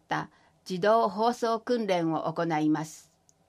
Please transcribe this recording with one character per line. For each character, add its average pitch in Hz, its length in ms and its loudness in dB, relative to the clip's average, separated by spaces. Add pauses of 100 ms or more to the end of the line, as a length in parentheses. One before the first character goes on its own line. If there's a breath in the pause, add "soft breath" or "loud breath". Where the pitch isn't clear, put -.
た 156 220 -4 (400 soft breath)
自 185 100 -4
動 220 300 4
放 220 240 0
送 226 260 -2
訓 233 280 -2
練 170 260 0
を 160 180 -4
行 170 120 -2
い 156 260 0
ま 156 160 0
す。 - 260 -20 (380)